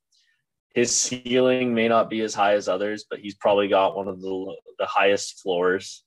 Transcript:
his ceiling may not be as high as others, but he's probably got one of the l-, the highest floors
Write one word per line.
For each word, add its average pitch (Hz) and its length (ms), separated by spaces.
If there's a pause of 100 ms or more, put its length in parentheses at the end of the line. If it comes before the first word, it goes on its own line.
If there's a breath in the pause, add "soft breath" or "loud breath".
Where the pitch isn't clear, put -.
(760)
his 120 200
ceiling 127 800
may 113 140
not 113 220
be 110 100
as 107 140
high 104 200
as 104 140
others, 101 400
but - 100
he's 101 160
probably 101 340
got 98 280
one 98 120
of 92 120
the 95 80
l-, 95 280 (220)
the 98 80
highest 101 540
floors 92 680